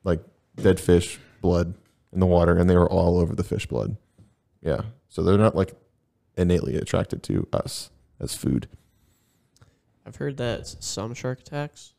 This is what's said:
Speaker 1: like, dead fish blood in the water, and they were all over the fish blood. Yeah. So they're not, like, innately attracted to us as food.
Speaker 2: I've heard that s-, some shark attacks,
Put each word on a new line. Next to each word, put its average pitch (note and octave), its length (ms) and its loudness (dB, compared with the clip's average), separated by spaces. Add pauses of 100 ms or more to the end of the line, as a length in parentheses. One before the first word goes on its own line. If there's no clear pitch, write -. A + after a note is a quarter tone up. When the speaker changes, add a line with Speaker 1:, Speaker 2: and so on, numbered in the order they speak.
Speaker 1:
like, G2 160 0 (340)
dead F#2+ 240 2
fish - 400 2 (220)
blood F2 320 0 (400)
in F#2 80 -4
the F#2 40 4
water, F2 320 4
and F2 120 4
they F2+ 80 6
were F2 120 6
all F2 300 2
over E2+ 160 0
the - 80 -2
fish - 220 -6
blood. A#1 320 -6 (640)
Yeah. D#2 220 -4 (260)
So E2+ 140 -6
they're F#2 140 4
not, G#2+ 180 4
like, F#2 180 0 (640)
innately F2 400 2
attracted - 460 -4
to - 280 -2
us - 380 -6 (320)
as - 140 -8
food. C2 320 -4 (1400)
Speaker 2:
I've A2+ 100 -20
heard C#3+ 220 -8
that A#2+ 240 -6
s-, - 180 -16
some A2 340 -10
shark B2+ 280 -8
attacks, - 580 -12